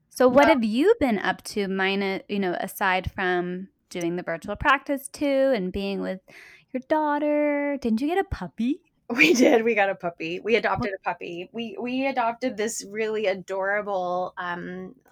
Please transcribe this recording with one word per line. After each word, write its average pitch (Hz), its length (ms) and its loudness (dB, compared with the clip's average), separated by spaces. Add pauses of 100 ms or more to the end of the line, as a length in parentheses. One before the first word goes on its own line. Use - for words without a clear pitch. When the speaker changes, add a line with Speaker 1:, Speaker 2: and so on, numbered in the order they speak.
Speaker 1:
So - 180 4
what 277 200 8
Speaker 2:
Well - 20 6
Speaker 1:
have 269 140 4
you 269 360 4
been 247 200 2
up 185 260 -2
to, 202 220 -4
mine-, 190 600 0
you 208 100 -2
know, 190 200 -2
aside 190 520 -2
from 180 580 -2 (200)
doing 175 260 -2
the 175 80 -4
virtual 170 320 -6
practice 277 520 0
too 269 480 0
and 185 160 -2
being 196 300 -4
with 190 200 -6 (500)
your 254 180 -6
daughter? 294 920 0
Didn't 220 200 0
you 294 60 -2
get 359 100 0
a 392 60 2
puppy? 247 640 -4
Speaker 2:
<laughs> - 260 -10
We 311 180 6
did. 240 300 6
We 233 120 2
got 196 140 4
a 190 60 -2
puppy. 170 460 -8
We 220 140 2
adopted 202 360 0
Speaker 1:
What - 20 -8
Speaker 2:
a 190 100 -12
puppy. 175 500 -8
We, 226 260 -8
we 247 280 -4
adopted 233 500 -2
this 214 320 -4
really 214 380 -2
adorable, 190 1120 -2
um, 180 580 -8 (160)